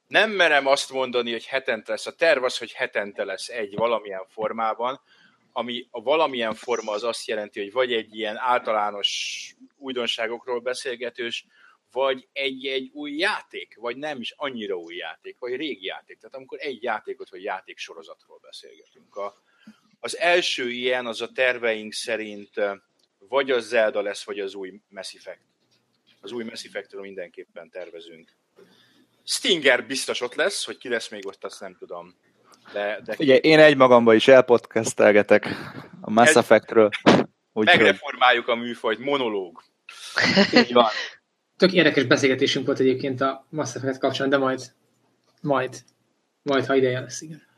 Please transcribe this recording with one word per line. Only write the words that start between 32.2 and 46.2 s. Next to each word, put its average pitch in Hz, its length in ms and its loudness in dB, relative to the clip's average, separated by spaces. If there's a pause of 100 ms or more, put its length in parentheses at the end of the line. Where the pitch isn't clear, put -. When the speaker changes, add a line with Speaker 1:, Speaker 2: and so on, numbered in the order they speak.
Speaker 1:
De, 104 320 -4
de 110 140 -8
Speaker 2:
Ugye, 131 180 6
én 156 220 6
egymagamba 127 540 8
is 110 140 6
elpodcastelgetek 110 1200 6 (540)
a - 100 -12
Mass 117 180 6
Speaker 1:
Ez- 156 80 6
Speaker 2:
Effectről. 110 520 6 (640)
Úgyhogy 170 240 6
Speaker 1:
Megreformáljuk 127 680 2
a 123 80 2
műfajt, 117 440 -4
monológ. 113 640 -4 (880)
Speaker 2:
Így 233 200 4
van. 123 120 6 (720)
Speaker 3:
Tök 185 160 4
érdekes 151 300 4
beszélgetésünk 131 600 2
volt 135 140 -2
egyébként 131 420 0
a 135 280 -4
Mass 147 260 -8
Effect 131 240 -6
kapcsán, 135 300 -2
de 139 80 2
majd, 131 240 -2 (800)
majd, 131 340 -2 (640)